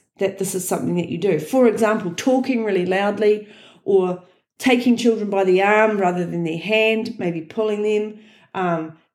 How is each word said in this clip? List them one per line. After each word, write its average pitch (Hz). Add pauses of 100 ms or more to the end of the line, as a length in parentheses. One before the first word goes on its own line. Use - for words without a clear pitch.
(180)
that 190
this 190
is 180
something 170
that 175
you 170
do?" 180
For 247
example, 208
talking 254
really 185
loudly 208 (380)
or 185 (340)
taking 247
children 214
by 196
the 185
arm 214
rather 180
than 170
their 165
hand, 220
maybe 170
pulling 208
them. 214 (360)
Um, 165 (180)